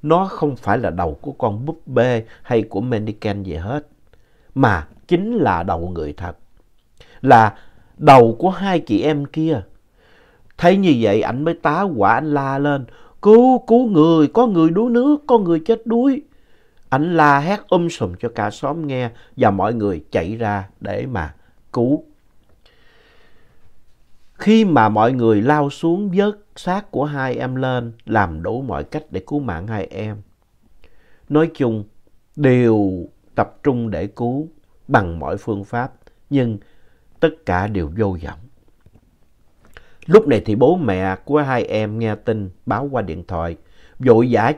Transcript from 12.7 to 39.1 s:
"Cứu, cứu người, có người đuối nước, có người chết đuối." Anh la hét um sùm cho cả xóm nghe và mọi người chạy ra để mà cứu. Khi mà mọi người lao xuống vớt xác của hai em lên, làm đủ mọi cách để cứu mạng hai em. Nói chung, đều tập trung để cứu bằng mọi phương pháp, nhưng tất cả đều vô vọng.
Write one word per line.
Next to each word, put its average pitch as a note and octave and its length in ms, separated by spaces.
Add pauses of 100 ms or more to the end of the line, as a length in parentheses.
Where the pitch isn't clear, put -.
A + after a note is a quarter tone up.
"Cứu, A#3+ 440
cứu A#3+ 200
người, D#3+ 420
có A#3+ 180
người E3 240
đuối A3 200
nước, B3+ 260 (100)
có A#3+ 120
người E3+ 220
chết A3+ 260
đuối." B3 360 (680)
Anh D#3+ 280
la D3 220
hét F#3 300
um E3+ 200
sùm G2 320
cho A#2 140
cả G#2+ 160
xóm D3 360
nghe B2+ 240 (260)
và A#2+ 140
mọi G2+ 240
người G2+ 360
chạy G2+ 260
ra G#2 320 (120)
để G#2 260
mà F2 280 (380)
cứu. B2 320 (2250)
Khi A3 300
mà C3+ 240
mọi G#2+ 240
người A2+ 300
lao C#3+ 280
xuống F#3 440
vớt G3+ 200 (220)
xác F#3 340
của B2+ 140
hai C3 320
em B2+ 180
lên, B2+ 380 (120)
làm F2+ 380
đủ A2+ 200
mọi F2 220
cách - 260
để - 160
cứu D3 140
mạng F#2 260
hai G#2+ 200
em. G#2 300 (1120)
Nói D#3 260
chung, A2+ 300 (520)
đều A2 720 (260)
tập - 280
trung A#2+ 280
để F2+ 160
cứu B2+ 420 (400)
bằng F#2 300
mọi D#2 180
phương G2+ 280
pháp, B2 280 (380)
nhưng A#2+ 280 (600)
tất D#3+ 100 (160)
cả F#2 200
đều F#2 300
vô G2 280
vọng. - 140 (1700)